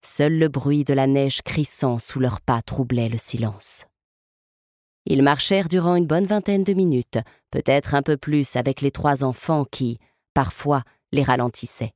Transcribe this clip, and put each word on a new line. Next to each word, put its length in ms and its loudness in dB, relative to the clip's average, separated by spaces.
Seul 320 2
le 120 4
bruit 340 0
de 100 2
la 140 4
neige 340 2
crissant 560 -2
sous 220 -6
leurs 220 0
pas 200 0
troublait 480 -2
le 80 -4
silence. 720 -6
Ils 160 2
marchèrent 460 2
durant 280 2
une 120 2
bonne 180 2
vingtaine 380 0
de 100 0
minutes, 460 0
peut-être 420 0
un 80 2
peu 140 0
plus 400 -2
avec 240 -2
les 120 0
trois 320 0
enfants 420 0
qui, 340 -4
parfois, 500 0
les 120 2
ralentissaient. 720 -2